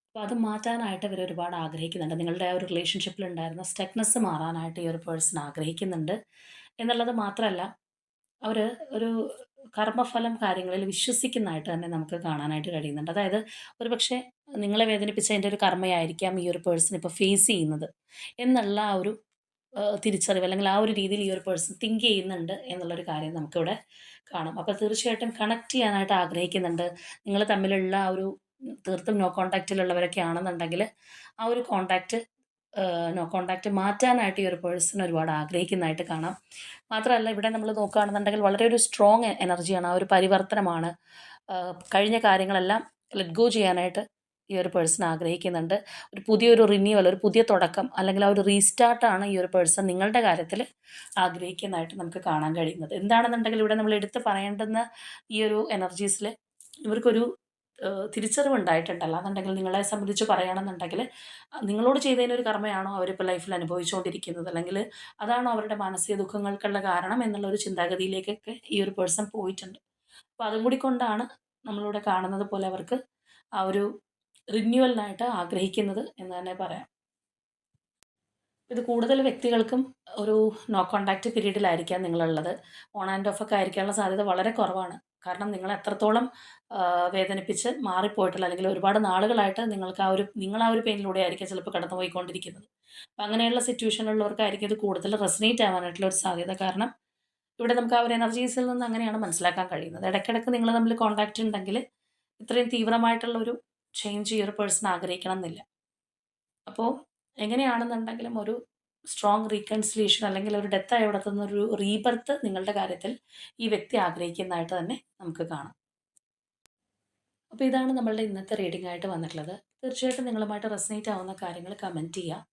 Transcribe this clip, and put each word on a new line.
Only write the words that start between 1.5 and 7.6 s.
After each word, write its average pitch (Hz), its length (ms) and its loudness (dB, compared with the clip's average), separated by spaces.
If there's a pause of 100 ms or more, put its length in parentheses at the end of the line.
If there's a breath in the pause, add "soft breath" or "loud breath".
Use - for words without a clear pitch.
ആഗ്രഹിക്കുന്നുണ്ട്. 160 600 -6
നിങ്ങളുടെ 170 300 -2
ആ 180 60 0
ഒരു 185 140 -2
റിലേഷൻഷിപ്പിൽ 185 600 -4
ഉണ്ടായിരുന്ന 165 380 -8
സ്റ്റക്നെസ് 214 540 -2
മാറാനായിട്ട് 165 640 -2
ഈ 170 80 -4
ഒരു 165 100 -2
പേഴ്സൺ 165 420 -2
ആഗ്രഹിക്കുന്നുണ്ട് 160 760 -4 (640 loud breath)
എന്നുള്ളത് 233 320 0
മാത്രമല്ല, 202 520 -2 (760)